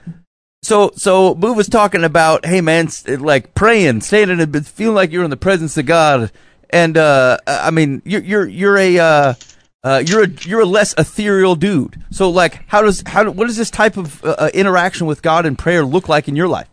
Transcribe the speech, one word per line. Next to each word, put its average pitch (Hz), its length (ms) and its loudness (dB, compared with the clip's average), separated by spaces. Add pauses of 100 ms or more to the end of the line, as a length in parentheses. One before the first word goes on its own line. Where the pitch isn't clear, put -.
(640)
so, 208 340 2
so 185 400 2
Boo 208 160 0
was 214 160 0
talking 202 340 0
about, 160 420 2
hey 180 160 0
man, 165 260 0
s-, - 200 -12
like 139 480 -2
praying, 190 460 2
standing, 190 400 0
and 156 260 -2
feeling 220 300 -4
like 180 160 0
you're 175 100 -4
in 160 80 -4
the 135 60 -6
presence 175 400 -2
of 139 100 -2
God, 151 460 2 (360)
and 165 280 2
uh, 135 500 4
I 139 240 -2
mean, 151 340 0
you're, 175 180 -4
you're, 202 260 -2
you're 202 300 0
a, 185 200 2
uh, 147 360 2 (500)
uh, 135 200 0
you're 202 200 2
a, 180 40 0 (120)
you're 214 220 -2
a 196 40 2
less 196 320 0
ethereal 190 560 0
dude. 165 560 -4
So, 185 200 0
like, 170 360 0
how 214 160 2
does, 208 240 0
how, 202 240 0
what 214 180 -4
is 220 80 -6
this 226 140 -4
type 214 260 0
of, 170 280 -12
uh, 156 140 -2
uh, 151 140 0
interaction 185 540 0
with 151 160 -6
God 165 240 0
and 139 100 -4
prayer 165 280 0
look 147 240 -2
like 156 180 0
in 139 80 -6
your 175 140 -2
life? 98 240 -6